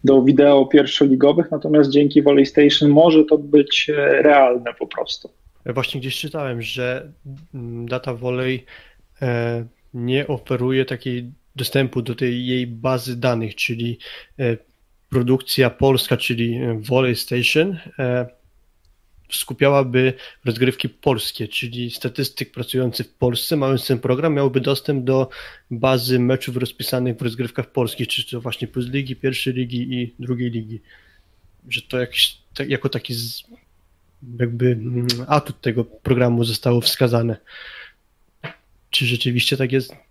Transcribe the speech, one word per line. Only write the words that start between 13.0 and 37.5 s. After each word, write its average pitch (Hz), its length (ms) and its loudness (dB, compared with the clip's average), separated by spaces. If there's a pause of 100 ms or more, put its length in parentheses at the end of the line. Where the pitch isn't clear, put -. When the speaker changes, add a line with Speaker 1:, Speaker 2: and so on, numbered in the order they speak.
Speaker 2:
danych, 113 340 0
czyli, 117 440 -4 (400)
e, 120 180 0 (540)
produkcja 127 600 2
polska, 131 460 0
czyli, 117 400 -4
e, 123 180 -4 (140)
Volley 127 280 2
Station, 156 600 0 (220)
e, 123 280 -2 (1040)
skupiałaby 131 840 0 (320)
rozgrywki 123 440 0
polskie, 120 600 -4
czyli 120 420 -8
statystyk - 640 -8
pracujący 127 520 -4
w - 100 -16
Polsce, 123 420 -2
mając 135 300 0
ten 127 120 0
program, 139 360 0
miałby 135 260 2
dostęp 135 440 -2
do 131 240 0 (420)
bazy 127 480 0
meczów 123 380 0
rozpisanych 127 600 -4
w - 60 -10
rozgrywkach 120 440 -6
polskich, 123 420 -4
czy - 220 -6
to 120 100 -10
właśnie 123 280 -8
Plus 123 200 -6
Ligi, 131 280 -6
Pierwszej 131 360 -4
Ligi 123 420 -6
i 123 240 -6
Drugiej 123 320 -4
Ligi. 110 300 -10 (880)
Że - 140 -8
to - 160 -6
jakiś, - 400 -2 (180)
tak, 139 120 -8
jako 135 200 -2
taki 123 260 -6
z-, 117 300 -10 (960)
jakby, 120 260 -2
mm, 120 400 -2 (200)
atut 147 340 -2
tego 117 240 -2
programu 120 600 0
zostało 120 360 0
wskazane. 117 560 0 (1500)